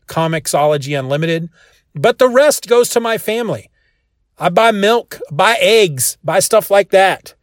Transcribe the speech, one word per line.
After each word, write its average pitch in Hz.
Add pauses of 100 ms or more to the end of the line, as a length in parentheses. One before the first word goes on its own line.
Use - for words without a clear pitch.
Comixology 151
Unlimited, 160 (460)
but 226
the 254
rest 277
goes 240
to 240
my 226
family. 214 (680)
I 156
buy 220
milk, 214 (100)
buy 190
eggs, 185
buy 170
stuff 208
like 196
that. 190